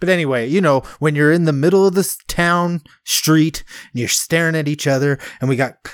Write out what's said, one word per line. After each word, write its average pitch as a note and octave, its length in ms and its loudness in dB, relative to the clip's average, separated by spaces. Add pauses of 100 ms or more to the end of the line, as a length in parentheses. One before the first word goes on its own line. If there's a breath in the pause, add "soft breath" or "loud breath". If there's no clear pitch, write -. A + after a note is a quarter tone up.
But F3 100 -2
anyway, C3+ 380 0
you F3 120 0
know, C#3+ 200 2 (180 loud breath)
when D3+ 160 0
you're D3 180 4
in E3+ 120 2
the D#3 80 2
middle F#3 340 2
of F#3 80 0
this F#3+ 320 -2
town F3 560 0 (220 soft breath)
street D#3 580 0 (300 loud breath)
and B2 80 -6
you're A2+ 80 -4
staring E3 480 -2
at D3+ 120 -4
each D3 200 -4
other, C3+ 300 0 (220 loud breath)
and B2+ 80 -2
we C3+ 80 0
got B2+ 200 -4 (180)